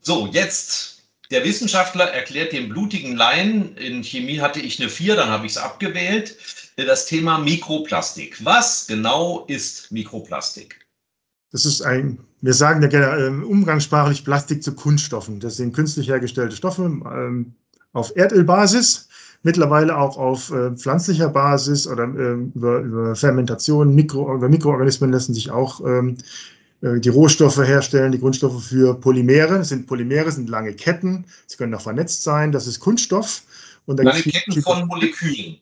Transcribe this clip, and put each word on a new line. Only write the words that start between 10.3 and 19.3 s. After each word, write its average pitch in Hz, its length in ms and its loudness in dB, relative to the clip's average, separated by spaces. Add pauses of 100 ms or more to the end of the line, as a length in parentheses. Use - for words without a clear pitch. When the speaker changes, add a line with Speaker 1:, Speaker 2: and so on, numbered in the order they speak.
Speaker 2:
Das - 160 -2
ist 143 160 -2
ein, 131 380 -2 (200)
wir 127 140 2
sagen 151 280 4
ja 143 60 6
gerne, 139 380 2
ähm, 139 160 -4
umgangssprachlich 151 840 2
Plastik 143 380 -2
zu - 120 -6
Kunststoffen. 113 680 -2
Das 113 160 -8
sind 120 180 -4
künstlich 151 340 -2
hergestellte 127 460 -2
Stoffe, 180 300 -4
ähm, 127 680 -6 (400)
auf 117 200 -4
Erdölbasis, 196 920 4 (360)